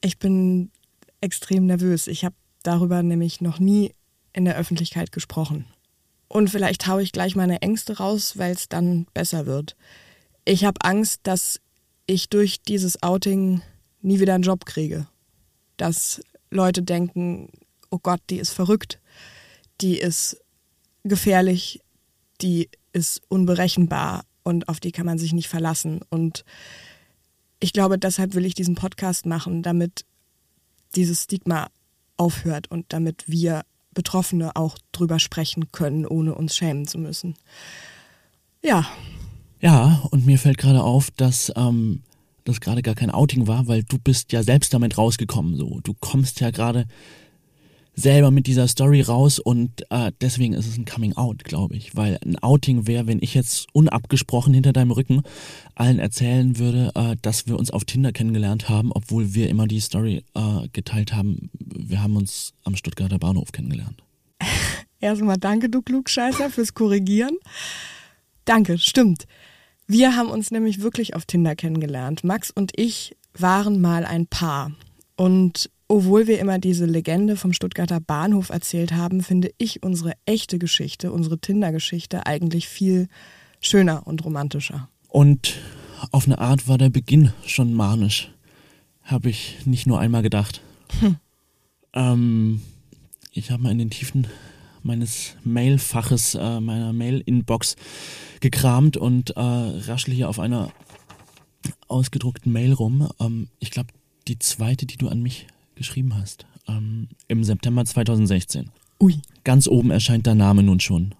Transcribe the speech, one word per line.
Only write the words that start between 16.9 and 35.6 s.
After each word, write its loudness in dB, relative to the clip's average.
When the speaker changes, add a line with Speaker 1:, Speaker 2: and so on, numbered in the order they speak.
Speaker 1:
oh -6
Gott, -2
die -6
ist -6
verrückt, -2
die 0
ist -4
gefährlich, 2
die 0
ist -4
unberechenbar 0
und -2
auf -6
die -6
kann -6
man -2
sich -2
nicht -2
verlassen. -4
Und -4
ich -2
glaube, 2
deshalb -2
will 0
ich -4
diesen -2
Podcast -6
machen, -6
damit -2
dieses 0
Stigma -4
aufhört -2
und -10
damit -4
wir -2
Betroffene -2
auch -4
drüber -2
sprechen -4